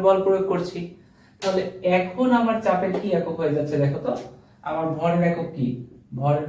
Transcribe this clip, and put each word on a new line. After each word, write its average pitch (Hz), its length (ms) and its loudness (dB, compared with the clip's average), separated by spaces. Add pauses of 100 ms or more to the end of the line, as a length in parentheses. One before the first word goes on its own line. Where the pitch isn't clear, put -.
বল 190 200 6
প্রয়োগ 190 260 2
করছি। 175 280 -4 (600)
তাহলে 190 220 0 (360)
এখন 254 300 0 (120)
আমার 226 240 2
চাপের 190 360 2
কি 208 80 -4 (100)
একক 165 220 -2
হয়ে 151 160 0
যাচ্ছে 147 260 -2
দেখো 139 240 0
তো, - 60 0 (560)
আমার 160 180 -2 (120)
ভরের 170 320 2
একক - 260 -2
কি? 127 120 0 (520)
ভরের 147 280 2